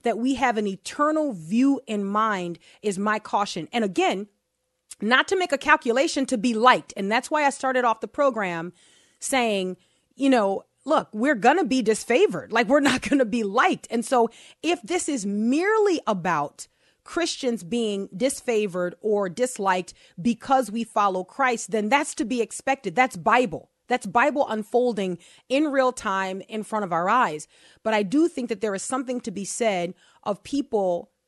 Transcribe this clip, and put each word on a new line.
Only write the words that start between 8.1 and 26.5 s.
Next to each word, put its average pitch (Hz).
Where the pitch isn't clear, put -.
saying, 202
you 277
know, 202
look, 269
we're 254
gonna 269
be 262
disfavored. 220
Like, 226
we're 285
not 262
gonna 269
be 214
liked. 247
And 233
so 233
if 330
this 339
is 262
merely 320
about 170
Christians 269
being 202
disfavored 196
or 202
disliked 190
because 240
we 226
follow 190
Christ, 247
then 214
that's 285
to 302
be 233
expected. 214
That's 254
Bible. 214
That's 247
Bible 254
unfolding 214
in 285
real 262
time 190
in 214